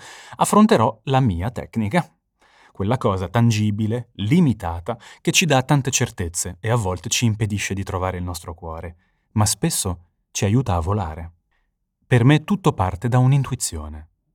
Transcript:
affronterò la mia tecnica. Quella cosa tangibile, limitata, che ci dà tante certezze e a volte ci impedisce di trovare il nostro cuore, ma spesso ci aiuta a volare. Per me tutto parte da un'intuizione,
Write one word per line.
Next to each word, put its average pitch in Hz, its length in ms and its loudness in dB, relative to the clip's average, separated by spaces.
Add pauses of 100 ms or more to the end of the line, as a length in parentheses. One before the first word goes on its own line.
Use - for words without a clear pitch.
(380)
affronterò 190 680 4
la 135 160 2
mia 101 300 0
tecnica. 107 600 -4 (640)
Quella 101 240 -2
cosa 95 320 -2
tangibile, 110 880 0
limitata, 110 840 0 (240)
che 170 100 -2
ci 185 140 0
dà 135 180 2
tante 139 280 0
certezze - 680 -6
e 110 100 -4
a 120 60 2
volte 92 340 -4
ci - 160 0
impedisce 104 480 -2
di 98 80 -6
trovare 92 340 -4
il 87 80 -6
nostro 85 300 -10
cuore, 82 420 -12 (360)
ma 107 120 2
spesso - 680 -4 (180)
ci - 160 -2
aiuta 107 280 2
a 85 60 2
volare. 82 540 -6 (720)
Per 117 180 4
me 147 200 6
tutto 190 280 0
parte 92 360 -2
da 127 100 2
un'intuizione, 123 920 -2 (260)